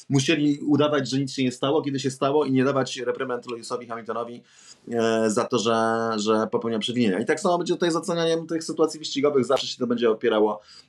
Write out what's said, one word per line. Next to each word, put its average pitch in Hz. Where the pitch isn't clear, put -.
musieli 147
udawać, 147
że 135
nic 135
się 135
nie 123
stało, 147
kiedy 135
się 135
stało 143
i 135
nie 131
dawać 135
reprymend 123
Lewisowi 120
Hamiltonowi, 117
e, 113
za 113
to, 120
że, 113
że 110
popełnia 117
przewinienia. 107
I 117
tak 151
samo 175
będzie 175
tutaj 175
z 160
ocenianiem 165
tych 160
sytuacji 160
wyścigowych. 139
Zawsze 127
się -
to 127
będzie 117
opierało 107